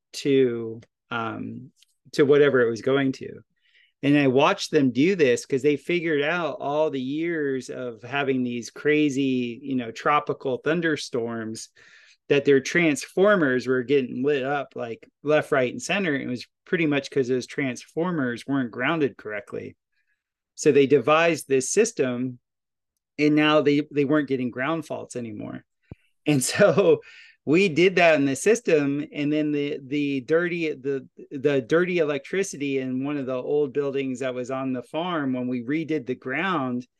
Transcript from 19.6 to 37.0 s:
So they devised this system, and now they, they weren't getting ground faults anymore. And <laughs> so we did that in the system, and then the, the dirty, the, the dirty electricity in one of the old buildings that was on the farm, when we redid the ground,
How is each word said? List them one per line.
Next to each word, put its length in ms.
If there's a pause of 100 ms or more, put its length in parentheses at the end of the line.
So 160
they 160
devised 640
this 200
system, 720 (800)
and 180
now 260
they, 200 (100)
they 140
weren't 240
getting 200
ground 360
faults 320
anymore. 480 (600)
And 180
<laughs> 100 (280)
so 200 (460)
we 220
did 280
that 180
in 100
the 100
system, 800
and 180
then 200
the, 340
the 360
dirty, 520
the, 340 (220)
the 320
dirty 380
electricity 800
in 240
one 140
of 100
the 80
old 360
buildings 500
that 120
was 160
on 240
the 80
farm, 520
when 140
we 140
redid 460
the 80
ground, 720 (120)